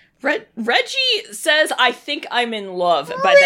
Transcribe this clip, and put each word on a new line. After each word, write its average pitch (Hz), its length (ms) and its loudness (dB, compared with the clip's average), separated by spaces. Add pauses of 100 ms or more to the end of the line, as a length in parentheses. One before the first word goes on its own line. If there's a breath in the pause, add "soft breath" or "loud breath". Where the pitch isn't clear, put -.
(220 soft breath)
Re-, 277 240 -2 (100)
Reggie 440 800 -2
says, 302 440 2
"I 247 140 2
think 294 400 -10
I'm 233 220 -2
in 196 220 -8
love" 170 340 0 (140)
by - 120 4
the 571 100 8